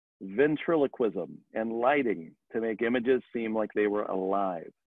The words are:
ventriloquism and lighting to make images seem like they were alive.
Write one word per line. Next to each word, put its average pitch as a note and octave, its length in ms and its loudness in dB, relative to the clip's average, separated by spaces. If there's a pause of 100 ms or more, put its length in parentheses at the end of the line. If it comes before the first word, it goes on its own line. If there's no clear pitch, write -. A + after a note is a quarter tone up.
(200)
ventriloquism A#2 1160 0 (160)
and A2+ 180 -4
lighting A#2 600 0 (200)
to A2+ 80 -2
make A2 220 -2
images A#2+ 400 2 (120)
seem A2+ 200 -4
like G#2+ 200 -2
they G#2 120 2
were G#2 180 0
alive. F#2+ 680 -2 (160)